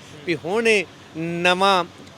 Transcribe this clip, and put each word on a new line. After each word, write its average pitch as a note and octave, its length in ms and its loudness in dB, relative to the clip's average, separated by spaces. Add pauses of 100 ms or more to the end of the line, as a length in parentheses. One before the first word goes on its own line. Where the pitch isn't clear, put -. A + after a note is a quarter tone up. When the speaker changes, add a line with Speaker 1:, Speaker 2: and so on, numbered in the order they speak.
(260)
Speaker 1:
ਵੀ E3+ 80 -2
Speaker 2:
ਹੂੰ। D3 160 -6
Speaker 1:
ਹੁਣ A3+ 180 0
ਇਹ G#3 160 2 (320)
ਨਵਾਂ F3 680 2 (340)